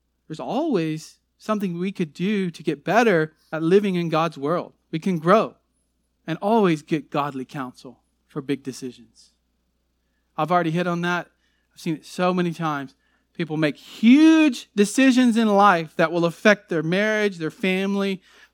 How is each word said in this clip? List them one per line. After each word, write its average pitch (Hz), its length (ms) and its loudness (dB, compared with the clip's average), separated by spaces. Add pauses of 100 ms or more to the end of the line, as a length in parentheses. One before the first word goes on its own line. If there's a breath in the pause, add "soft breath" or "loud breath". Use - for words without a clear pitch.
(280)
There's 156 120 -14
always 160 800 -6 (180)
something 202 400 -6
we 190 140 -4
could 160 220 -8
do 190 360 -4
to - 140 -14
get 151 200 -6
better 180 520 0 (160)
at 160 120 -6
living 190 320 2
in 175 140 -4
God's 156 280 -2
world. 139 360 -6 (180)
We 165 80 -8
can 180 200 -2
grow 170 360 2 (680)
and 160 160 -8
always 196 400 2
get - 300 -6
godly 139 340 -6
counsel 127 580 -14 (240)
for 151 140 -12
big 139 220 -6
decisions. 120 720 -16 (1000)
I've 156 160 -4
already 175 200 0
hit 175 160 -2
on 175 140 -4
that. 175 280 -6 (440)
I've - 60 -20
seen 165 160 -6
it - 100 -16
so 185 280 -2
many 175 180 -2
times. 151 440 -8 (380)
People 156 220 -8
make 151 220 -2
huge 311 960 4
decisions 240 640 2
in 226 100 2
life 196 480 4
that 160 160 2
will 170 140 0
affect 202 420 2
their 160 160 -4
marriage, 208 540 -2
their 156 140 -6
family, 196 720 -4 (320 soft breath)